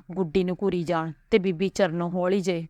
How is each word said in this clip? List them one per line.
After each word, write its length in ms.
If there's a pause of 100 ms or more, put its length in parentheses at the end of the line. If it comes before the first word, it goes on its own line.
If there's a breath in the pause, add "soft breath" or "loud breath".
(120)
ਗੁੱਡੀ 320
ਨੂੰ 180
ਘੂਰੀ 220
ਜਾਣ 280 (200)
ਤੇ 60
ਬੀਬੀ 320
ਚਰਨੋਂ 400
ਹੌਲੀ 320
ਜਿਹੇ 280